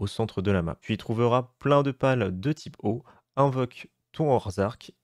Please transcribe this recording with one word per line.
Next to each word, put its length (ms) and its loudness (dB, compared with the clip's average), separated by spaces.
au 80 -2
centre 340 -4
de 80 0
la 120 2
map. 180 -6
Tu 140 -2
y 20 -2
trouveras 640 0
plein 240 4
de 80 -2
pales 480 0
de 120 -2
type 300 -10
eau, 220 -2
invoque 520 0
ton 180 0
Orzark 640 0